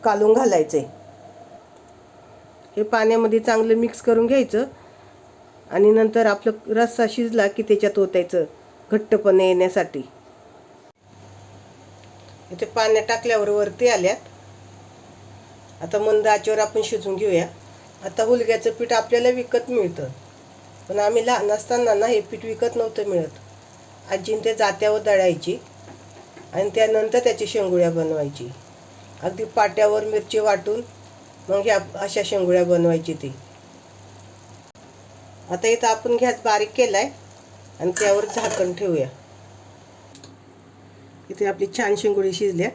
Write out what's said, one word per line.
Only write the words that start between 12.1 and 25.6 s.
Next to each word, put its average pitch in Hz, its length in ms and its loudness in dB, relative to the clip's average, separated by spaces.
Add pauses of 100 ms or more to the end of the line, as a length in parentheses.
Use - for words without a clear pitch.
इथे 180 140 -6
पाण्यात 220 420 0
टाकल्यावर 226 400 0
वरती 208 400 0
आल्यात. 202 280 2 (1700)
आता 170 160 -4
मंद 214 280 2
आचेवर 214 320 0
आपण 214 260 -2
शिजवून 196 320 -6
घेऊया. 185 300 0 (580)
आता 196 200 -2
हुलग्याचं 226 480 0
पीठ 240 200 -4
आपल्याला 240 360 2
विकत 247 420 -2
मिळतं, 175 380 -4 (800)
पण 196 100 -4
आम्ही 220 280 2
लहान 214 240 0
असताना 226 440 0
ना 208 120 0
हे 220 140 2
पीठ 208 240 -12
विकत 233 320 -4
नव्हतं 220 320 -4
मिळत. 170 300 -4 (720)
आजीन 196 340 -4
ते 226 100 0
जात्यावर 214 480 0
दळायची 190 540 0 (960)